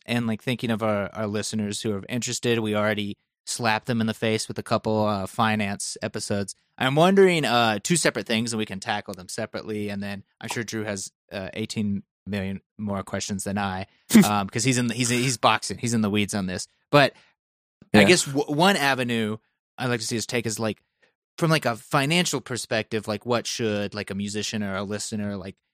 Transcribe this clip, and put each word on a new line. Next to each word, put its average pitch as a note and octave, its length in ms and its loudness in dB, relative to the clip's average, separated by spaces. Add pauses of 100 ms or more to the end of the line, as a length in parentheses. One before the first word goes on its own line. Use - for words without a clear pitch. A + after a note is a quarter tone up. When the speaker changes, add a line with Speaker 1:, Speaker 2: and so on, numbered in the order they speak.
Speaker 1:
and, A#2 220 -2
like, A2 140 -2
thinking A#2+ 300 -4
of G#2+ 100 0
our, G#2 320 0
our G#2+ 140 -4
listeners G#2 540 -4
who A2 120 -2
are G2 160 -4
interested, A#2+ 500 0
we G#2+ 160 0
already G#2 420 0 (280)
slapped A2 420 0
them A#2 140 0
in A2 60 2
the A2 60 -2
face A2 340 0
with A2+ 100 -10
a G#2 60 -6
couple, A2 420 0
uh, G2+ 220 0
finance G#2+ 760 -2
episodes. G#2 540 -4 (220)
I'm C3 180 0
wondering, F3+ 500 6
uh, A2+ 380 4
two F3 140 2
separate B2 280 0
things, A2+ 280 0
and A2+ 40 -2
we A2 80 0
can G2 140 -8
tackle G#2 340 -4
them F2+ 140 -12
separately. G#2+ 600 -6
And G2+ 120 -6
then G2+ 220 -8 (160)
I'm A2+ 100 -12
sure A#2+ 140 -4
Drew G#2+ 200 -6
has, G2+ 280 -6 (200)
uh, F#2+ 220 -8
eighteen G#2 500 -2 (220)
million G2 360 -4 (160)
more G2+ 260 -4
questions G2 400 -6
than G2 140 -4
I, G2 300 -4 (220)
Speaker 2:
<laughs> - 140 10
Speaker 1:
um, G#2 240 2
'cause A2 160 -4
he's B2+ 140 2
in B2 100 0
the, A2+ 60 -4
he's, A#2+ 160 -2
he's B2 280 0
boxing, A2 420 2
he's A#2 140 -2
in A2+ 80 2
the G#2 100 2
weeds G#2 220 0
on G2 120 -2
this. F#2 220 -6 (240)
But C#3+ 220 6 (800)
I G#3 80 8
Speaker 2:
Yeah. - 60 8
Speaker 1:
guess F3 180 6
w-, C#3+ 200 -2 (100)
one F#3 220 6
avenue A#2+ 600 0 (420)
I'd B2+ 80 -2
like A#2+ 140 0
to A2+ 40 -6
see A#2 120 -2
us G#2 100 -4
take A#2+ 180 -2
is, G#2+ 140 -4
like, A2 220 -2 (580)
from, E3 100 2
like, D#3 160 2
a A#2 100 0
financial D3 640 0
perspective, A2 680 -4
like, G#2 180 -4
what A#2+ 220 0
should, G#2 480 -2
like, G#2 160 -8
a F#3+ 40 -4
musician G#2 460 -4
or G2 140 -4
a G2+ 80 -4
listener, G#2 540 -6
like, F#2+ 180 -12 (180)